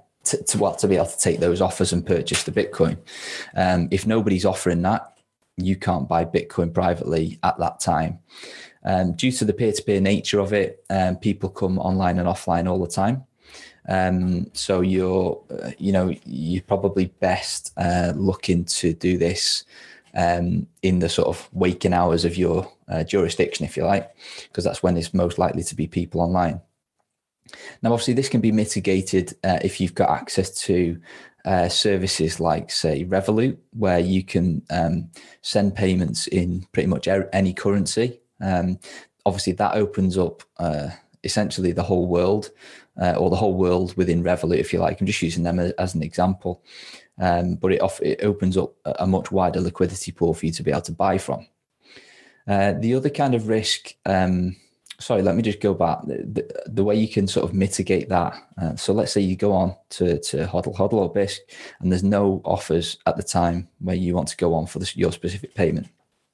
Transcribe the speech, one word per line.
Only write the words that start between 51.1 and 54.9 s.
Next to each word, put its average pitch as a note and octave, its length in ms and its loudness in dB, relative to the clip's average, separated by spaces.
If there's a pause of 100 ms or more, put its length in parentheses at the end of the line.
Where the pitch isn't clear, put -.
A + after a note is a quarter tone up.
from. - 300 -6 (1000)
Uh, G2+ 280 2
the A2+ 200 0
other C3 160 2
kind C3+ 260 2
of G#2+ 120 0
risk, - 480 -2 (100)
um, F#2 520 2 (420)